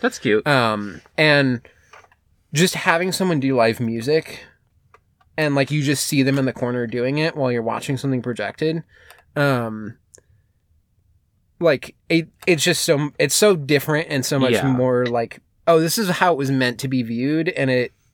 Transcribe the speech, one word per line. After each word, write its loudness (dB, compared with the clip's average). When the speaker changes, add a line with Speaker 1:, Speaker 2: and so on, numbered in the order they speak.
Speaker 1:
That's -4
cute. 0
Speaker 2:
Um, 0
and 2
just 2
having 0
someone 0
do 0
live 2
music -4
and, 0
like, 0
you 0
just 0
see 2
them 2
in 0
the -2
corner -4
doing -2
it -2
while 0
you're -2
watching -4
something -2
projected. -4
Um, -2
like, 0
it, 2
it's 2
just 0
so, 2
it's 0
so 4
different 0
and -2
so 0
much 2
Speaker 1:
Yeah. 2
Speaker 2:
more 2
like, -4
"Oh, 6
this 0
is 0
how 2
it -2
was -2
meant 0
to -6
be -2
viewed," -2
and -2
it, 0